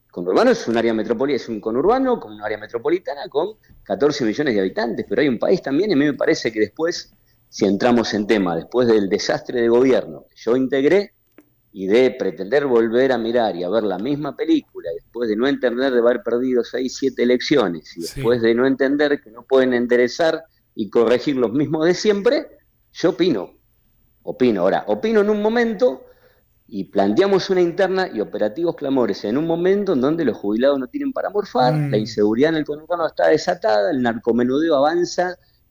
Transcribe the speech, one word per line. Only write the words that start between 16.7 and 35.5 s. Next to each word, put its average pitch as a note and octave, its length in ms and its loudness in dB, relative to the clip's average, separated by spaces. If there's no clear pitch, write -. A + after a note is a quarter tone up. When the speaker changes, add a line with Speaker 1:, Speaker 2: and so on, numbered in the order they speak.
Speaker 1:
siete B2+ 260 -4
elecciones, B2 720 0
y E2+ 60 -12
Speaker 2:
Sí. - 140 -12
Speaker 1:
después B2 260 0
de A2+ 140 4
no B2 100 2
entender C#3 560 0
que - 80 -20
no A#2 140 -20
pueden B2+ 300 4
enderezar B2 720 2
y G#2+ 160 -6
corregir A#2+ 460 2
los A#2 180 0
mismos D#3 320 -2
de F3+ 80 4
siempre, G#3+ 540 0
yo E3 180 0
opino, E3 420 -2
opino. A2+ 380 0
Ahora, F2 260 2
opino G#3+ 340 0
en G3+ 80 2
un G#3 140 0
momento A#3 640 0
y G2 180 -8
planteamos F3 640 2
una F#3 100 2
interna F#3 500 0
y A2 80 -6
operativos G#2+ 560 -4
clamores C3+ 500 -2
en G#2+ 120 -2
un D#3 80 -2
momento F#3 480 0
en B2+ 80 0
donde D#3 240 0
los A2 120 -2
jubilados B2 420 0
no B2+ 80 -6
tienen C#4 260 -6
para - 160 -6
morfar, G3+ 460 0
Speaker 2:
Mm. D3 160 -2
Speaker 1:
la G#2+ 60 0
inseguridad A2 520 2
en E3 80 -2
el D3+ 80 -4
conurbano E3 400 -6
está E3+ 220 0
desatada, F#3 640 0
el C3+ 100 0
narcomenudeo B2 720 0
avanza F3 640 0